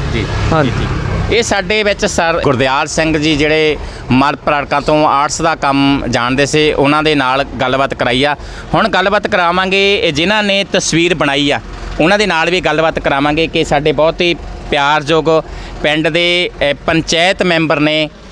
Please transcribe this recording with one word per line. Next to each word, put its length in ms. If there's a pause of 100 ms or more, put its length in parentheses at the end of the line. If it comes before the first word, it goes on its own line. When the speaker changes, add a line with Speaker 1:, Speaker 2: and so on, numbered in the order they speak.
(140)
Speaker 1:
ਜੀ, 120 (280)
Speaker 2:
ਹਾਂਜੀ। 160
Speaker 1:
ਜੀ, 100
ਜੀ। 60 (460)
ਇਹ 120
ਸਾਡੇ 400
ਵਿੱਚ 220
ਸਰ 380
ਗੁਰਦਿਆਲ 440
ਸਿੰਘ 300
ਜੀ, 180
ਜਿਹੜੇ 420 (340)
ਮਲਪਰਾੜਕਾਂ 720
ਤੋਂ 260
ਆਰਟਸ 340
ਦਾ 140
ਕੰਮ 540
ਜਾਣਦੇ 360
ਸੀ, 280
ਉਹਨਾਂ 300
ਦੇ 120
ਨਾਲ 280
ਗੱਲਬਾਤ 500
ਕਰਾਈ 300
ਆ। 120 (380)
ਹੁਣ 140
ਗੱਲਬਾਤ 400
ਕਰਾਵਾਂਗੇ, 760
ਇਹ 100
ਜਿਨ੍ਹਾਂ 300
ਨੇ 280
ਤਸਵੀਰ 440
ਬਣਾਈ 360
ਆ, 100 (380)
ਉਹਨਾਂ 200
ਦੇ 60
ਨਾਲ 260
ਵੀ 100
ਗੱਲਬਾਤ 380
ਕਰਾਵਾਂਗੇ 480
ਕਿ 160
ਸਾਡੇ 280
ਬਹੁਤ 300
ਹੀ 140 (360)
ਪਿਆਰਯੋਗ 540 (580)
ਪਿੰਡ 240
ਦੇ, 420 (220)
ਅ, 40 (100)
ਪੰਚਾਇਤ 580
ਮੈਂਬਰ 360
ਨੇ, 300 (220)